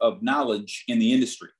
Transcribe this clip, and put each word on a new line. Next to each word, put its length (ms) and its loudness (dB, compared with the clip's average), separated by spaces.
of 220 0
knowledge 640 -2
in 100 0
the 140 4
industry. 480 -2